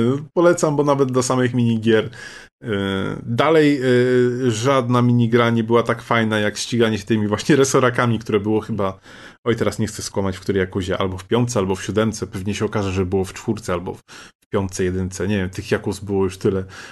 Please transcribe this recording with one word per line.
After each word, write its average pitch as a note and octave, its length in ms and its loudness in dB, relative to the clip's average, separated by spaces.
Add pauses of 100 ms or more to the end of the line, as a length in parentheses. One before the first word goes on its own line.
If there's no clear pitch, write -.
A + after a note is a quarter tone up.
no, B2+ 160 2 (160)
polecam, E3+ 420 2
bo C#3+ 80 2
nawet C#3 280 2
dla B2+ 100 2
samych B2+ 320 0
minigier, A2+ 560 2 (540)
e, C3 40 -12 (560)
dalej, C#3+ 580 4 (640)
e, A#2 40 2
żadna B2 500 2
minigra A#2+ 480 4
nie A#2 140 0
była A2+ 200 2
tak A#2 180 -2
fajna, A2 380 0
jak G#2 180 -2
ściganie A2+ 400 0
się G2 80 -8
tymi G#2+ 220 0
właśnie G#2 280 2
resorakami, B2 640 2
które G#2+ 200 -2
było G#2+ 220 0
chyba, G2 380 -4 (440)
oj, A#2 120 0
teraz G#2 240 -2
nie G#2+ 80 0
chcę - 140 -10
skłamać, F#2+ 360 -4
w - 20 -14
której G2 200 -2
Jakuzie, F#2 380 -4
albo F#2 200 -4
w - 100 -14
piątce, A#2+ 320 0
albo F#2+ 160 0
w - 80 -12
siódemce. G#2+ 440 -2
Pewnie G2 260 -8
się G#2+ 120 -4
okaże, G2+ 260 -2
że F#2 140 -2
było F#2 200 0
w - 80 -14
czwórce, G#2 400 -6
albo F2+ 200 -6
w, - 60 -14 (460)
w - 40 -20
piątce, F#2+ 340 -4
jedynce. F#2 440 -4
Nie G#2 100 0
wiem, F#2 120 -2
tych - 220 -8
Jakuz G#2 280 -2
było G2 240 -2
już F#2 140 -4
tyle, F#2+ 260 0 (280)